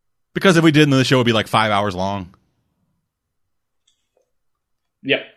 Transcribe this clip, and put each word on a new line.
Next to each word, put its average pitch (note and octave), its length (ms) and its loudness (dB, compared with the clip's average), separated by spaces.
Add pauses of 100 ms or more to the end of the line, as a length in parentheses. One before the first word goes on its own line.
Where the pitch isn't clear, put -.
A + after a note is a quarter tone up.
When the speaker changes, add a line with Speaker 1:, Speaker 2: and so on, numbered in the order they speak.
(340)
Speaker 1:
Because F#3+ 220 2
if D#3+ 80 4
we D#3+ 80 4
didn't, D3 180 4
then C3+ 80 2
the B2+ 60 0
show C3 140 0
would A#2 80 0
be, A#2 60 2
like, G#2+ 140 -2
five A2 240 -2
hours G2+ 240 -2
long. F#2+ 400 -8 (2750)
Speaker 2:
Yeah. C3+ 200 -4 (140)